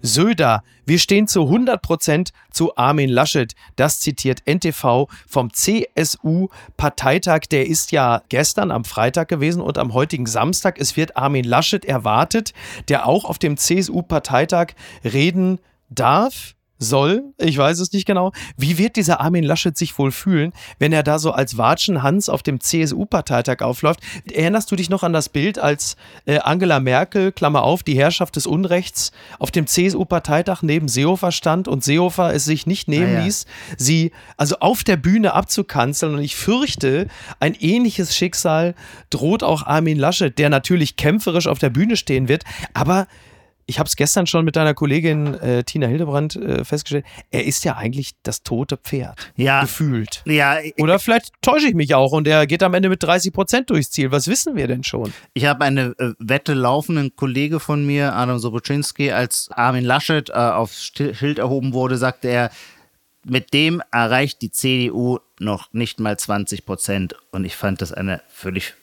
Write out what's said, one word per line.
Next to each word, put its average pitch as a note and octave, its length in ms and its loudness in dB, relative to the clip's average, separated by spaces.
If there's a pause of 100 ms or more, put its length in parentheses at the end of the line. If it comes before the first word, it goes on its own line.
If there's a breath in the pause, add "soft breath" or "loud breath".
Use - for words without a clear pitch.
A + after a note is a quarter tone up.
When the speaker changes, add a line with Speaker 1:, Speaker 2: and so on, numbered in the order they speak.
Speaker 1:
Söder, C3+ 600 2 (220 soft breath)
wir E3 160 2
stehen G#3 260 4
zu D#3+ 220 2
hundert A#3 340 2
Prozent E3 480 0 (220 soft breath)
zu - 240 0
Armin C3+ 340 4
Laschet. B2 440 0 (200 soft breath)
Das C3 240 0
zitiert C3 460 -2
N E3+ 160 0
T E3 100 0
V C3+ 380 2 (180 loud breath)
vom B2 260 -2
C-S-U-Parteitag. D#3+ 2000 -2
Der C3+ 160 2
ist - 240 -2
ja B2 380 2
gestern D3+ 420 0
am A#2 140 -2
Freitag C3 420 0
gewesen E3 340 -2
und - 180 -4
am B2 160 -2
heutigen C3 320 -2
Samstag. B2 520 0
Es - 180 -4
wird D#3 200 -2
Armin C3+ 280 0
Laschet D#3 400 2
erwartet, A#2+ 680 0 (340 loud breath)
der C#3+ 200 2
auch E3 180 2
auf - 160 -6
dem D3 160 0
C-S-U-Parteitag E3+ 1160 0 (280 loud breath)
reden F3 560 0 (320)
darf. C#3+ 600 0 (260)
Soll, D3+ 600 0
ich D#3+ 180 0
weiß D3 220 2
es F#3 140 -4
nicht G3 120 -2
genau. F#3+ 280 0 (260 loud breath)
Wie D3+ 180 0
wird G#3+ 200 0
dieser E3 260 2
Armin E3 220 2
Laschet D#3+ 340 0
sich - 200 -4
wohl C3+ 140 0
fühlen, E3+ 400 0 (260 loud breath)
wenn D3+ 140 2
er D3+ 100 4
da D3+ 160 0
so D#3 140 0
als B2+ 240 -2
Watschenhans C#3+ 720 2
auf D3+ 140 -2
dem C#3 180 -2
C-S-U-Parteitag C#3+ 1000 -2
aufläuft? B2 380 -2 (300 loud breath)
Erinnerst F#3 400 0
du G3+ 60 0
dich F3+ 140 -4
noch F#3+ 120 0
an E3+ 120 0
das D#3 160 0
Bild, E3+ 280 -2
als, C#3+ 380 -2 (300 loud breath)
äh, D3+ 140 2
Angela E3+ 380 2
Merkel, F3 540 2
Klammer D3 300 2
auf, D3+ 200 2
die C#3+ 140 0
Herrschaft D#3+ 400 0
des C#3+ 100 -4
Unrechts, F3 640 -2 (280 loud breath)
auf - 120 -2
dem D#3 160 0
C-S-U-Parteitag F3 960 0
neben D#3 280 2
Seehofer E3 440 2
stand E3+ 340 0
und C3+ 160 -2
Seehofer E3+ 520 2
es C#3 100 0
sich D3+ 220 -2
nicht F3+ 220 -2
nehmen F3 280 2
Speaker 2:
Ah, - 40 0
ja. - 40 0
Speaker 1:
ließ, G#3 220 -4 (320 loud breath)
sie D#3+ 340 2 (240 loud breath)
also D3 220 -2
auf A3 260 0
der F#3 140 4
Bühne F#3+ 340 2
abzukanzeln? D3 840 -2
Und C#3+ 40 -2
ich C#3+ 160 -6
fürchte, F#3+ 720 0 (340 loud breath)
ein D3 140 2
ähnliches G3+ 600 0
Schicksal E3+ 600 0 (340 loud breath)
droht D#3 340 0
auch D3+ 200 2
Armin D#3 360 2
Laschet, C#3 400 0
der D3 120 4
natürlich D3+ 460 2
kämpferisch E3+ 500 2
auf - 120 0
der C#3 120 2
Bühne G3 260 2
stehen C3 320 0
wird, D3+ 160 0 (300 loud breath)
aber F3+ 320 2 (600 soft breath)
ich - 120 -6
hab's - 160 -2
gestern E3+ 320 0
schon E3 160 2
mit D#3 100 0
deiner D#3 200 2
Kollegin, D3 600 0
äh, B2 300 -2
Tina C#3 240 -2
Hildebrandt, D3 480 -2
äh, - 280 -4
festgestellt, D3 400 -4 (280 loud breath)
er - 140 -2
ist - 180 -4
ja E3+ 120 -2
eigentlich C3 360 -6 (100)
das - 220 -8
tote B2+ 320 -4
Pferd, - 580 -10
Speaker 2:
Ja. C3+ 280 2
Speaker 1:
gefühlt. C3 640 -2
Speaker 2:
Ja, D3+ 360 4
ich D3+ 180 -10
Speaker 1:
Oder E3 220 4
vielleicht A#3 320 0 (100)
täusche D4 240 4
ich A#3 80 2
mich D3+ 220 2
auch C3 160 6
und D3+ 160 2
er D3+ 180 6
geht E3+ 160 0
am F3+ 120 2
Ende F#3+ 140 2
mit F#3 140 0
dreißig F3 300 2
Prozent A#3 380 0
durchs D#3 200 0
Ziel. C3+ 220 -2
Was C#3+ 160 0
wissen C4 260 -2
wir D3 140 -2
denn B2+ 160 -4
schon? - 280 -4 (220 loud breath)
Speaker 2:
Ich B2+ 120 0
habe C#3+ 180 2
eine, C3+ 340 0
äh, B2 220 -2
Wette C3+ 340 -2
laufen. C3+ 420 0
Ein C#3 200 -2
Kollege C#3+ 420 -2
von D3 260 -2
mir, C#3+ 300 0
Adam B2 240 0
Sobocinski, C3+ 720 -4
als A#2 420 -2
Armin B2 320 0
Laschet, C#3+ 460 0
äh, - 40 -12
aufs A2+ 500 -2
Sti-, - 280 -6
Schild C#3+ 280 -4
erhoben C3 320 -2
wurde, B2+ 240 0
sagte B2 320 -2
er, A#2+ 240 0 (720 loud breath)
"Mit B2+ 280 -2
dem D#3+ 380 2
erreicht B2 520 0
die A2+ 100 -8
C C3 320 -2
D A#2+ 80 -2
U B2 260 -2 (220)
noch G2+ 320 -6
nicht A#2 260 -6
mal G#2+ 220 -2
zwanzig G#2 460 -6
Prozent." F#2+ 500 -4 (160)
Und F#2+ 120 -4
ich F#2 120 -10
fand G2 260 -4
das E2 100 -8
eine F#2+ 360 -6
völlig - 540 -10